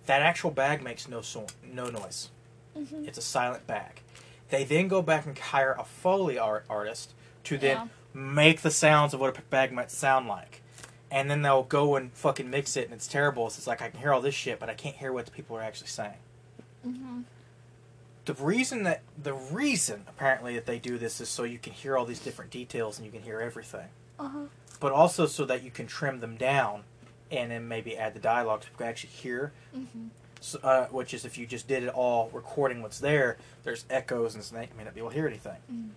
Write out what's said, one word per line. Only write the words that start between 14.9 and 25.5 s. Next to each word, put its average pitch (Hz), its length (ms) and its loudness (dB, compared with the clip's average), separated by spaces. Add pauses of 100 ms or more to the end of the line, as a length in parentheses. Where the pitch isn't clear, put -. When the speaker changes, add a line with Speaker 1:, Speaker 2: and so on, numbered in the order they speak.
Speaker 1:
hear 135 160 -6
what 120 140 -4
the - 40 -18
people 120 280 -12
are - 40 -8
actually 110 260 -10
saying. 104 280 -8 (720)
Speaker 2:
Mm-hmm. 247 320 -8 (1040)
Speaker 1:
The 143 80 -4
reason 214 520 0
that, 165 180 2 (200)
the 139 120 -4
reason, 139 720 0
apparently, 127 460 0
that 117 100 -4
they 120 140 -2
do 123 180 -4
this 113 240 -6
is 113 80 -8
so - 140 -4
you 120 160 -6
can 113 160 -14
hear 139 240 0
all 117 80 2
these 117 140 -8
different 120 300 -10
details 120 480 -4
and 113 60 -12
you 107 80 -14
can 110 80 -14
hear 110 200 -8
everything. 120 480 -8 (300)
Speaker 2:
Uh-huh. 285 260 -8 (360)
Speaker 1:
But 139 120 2
also 165 340 6
so 151 180 -2
that 127 180 0